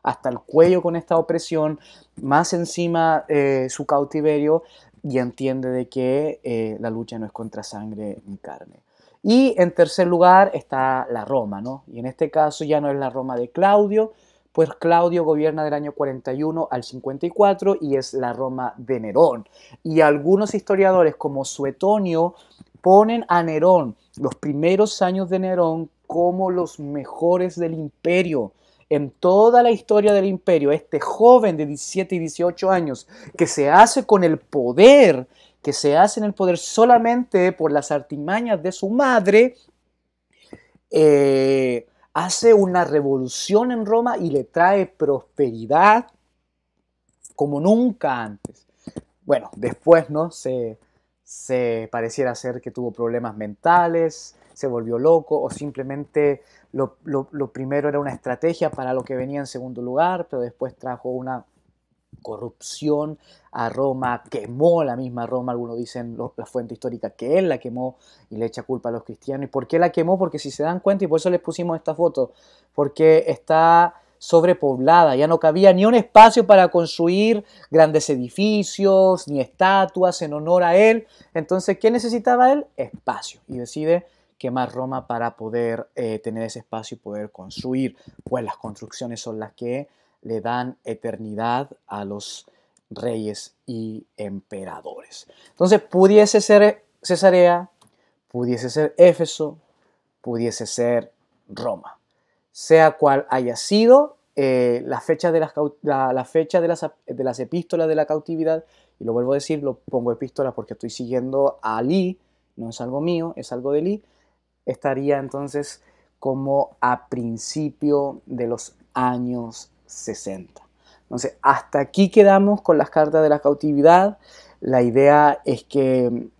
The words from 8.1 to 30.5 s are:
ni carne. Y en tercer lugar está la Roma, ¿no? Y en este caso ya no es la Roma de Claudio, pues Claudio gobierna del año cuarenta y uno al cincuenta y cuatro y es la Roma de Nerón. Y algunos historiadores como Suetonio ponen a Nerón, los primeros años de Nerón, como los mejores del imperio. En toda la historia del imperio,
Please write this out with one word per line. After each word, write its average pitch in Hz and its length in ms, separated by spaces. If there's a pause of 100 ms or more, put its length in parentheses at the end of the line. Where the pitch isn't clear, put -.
ni 98 100
carne. - 440 (420)
Y 247 360
en 175 160
tercer 175 320
lugar 180 480
está 131 560
la 113 140
Roma, 104 360
¿no? 131 280
Y 120 100
en 120 80
este 147 240
caso 151 340
ya 151 160
no 143 120
es 143 40
la 135 140
Roma 131 240
de 123 160
Claudio, 208 640 (400)
pues 160 220
Claudio 170 500
gobierna 156 400
del 147 100
año 147 180
cuarenta 131 400
y 143 120
uno 160 260
al 123 140
cincuenta 135 420
y 170 40
cuatro 196 500
y 139 160
es 131 180
la 127 180
Roma 127 440
de 123 240
Nerón. 117 480 (340)
Y 160 180
algunos 156 540
historiadores 190 640
como 139 280
Suetonio 175 920 (440)
ponen 220 460
a 175 160
Nerón, 160 540 (200)
los 131 200
primeros 175 680
años 185 260
de 185 120
Nerón, 170 500 (160)
como 180 460
los 180 260
mejores 170 800
del 165 160
imperio. 160 800 (360)
En 143 220
toda 226 540
la 233 80
historia 208 400
del 196 140
imperio, 170 440